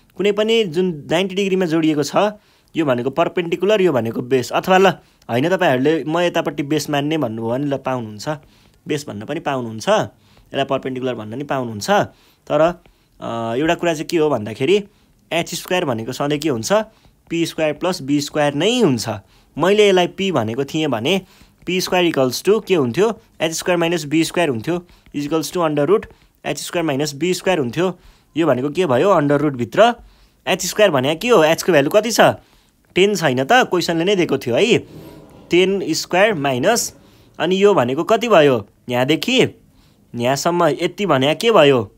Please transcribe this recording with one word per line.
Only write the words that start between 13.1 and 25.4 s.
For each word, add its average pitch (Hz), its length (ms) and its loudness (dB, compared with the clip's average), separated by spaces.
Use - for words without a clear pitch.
अ, 117 340 -6
एउटा 160 200 0
कुरा 170 180 -2
चाहिँ 156 120 -8
के 175 120 -2
हो 151 120 2
भन्दाखेरि, 131 540 -4
एच 165 240 -4
स्क्वायर 180 300 -4
भनेको 117 260 -6
सधैँ 147 280 -4
के 160 100 -4
हुन्छ? 117 240 -4
पी 165 160 -2
स्क्वायर 156 280 -4
प्लस 170 280 -6
बी 143 200 0
स्क्वायर 147 320 -2
नै 208 280 0
हुन्छ। 123 280 2
मैले 202 320 4
यसलाई 180 180 4
पी 190 240 -4
भनेको 123 340 -2
थिएँ 156 220 -2
भने 139 340 0
पी 180 160 -2
स्क्वायर 180 300 0
equals 131 380 0
to 214 180 2
के 190 80 0
हुन्थ्यो? 165 460 0
एच 160 100 -2
स्क्वायर 175 280 -2
माइनस 170 260 -2
बी 156 180 0
स्क्वायर 165 260 0
हुन्थ्यो, 156 380 -4
is 143 120 -6
equals 156 260 -4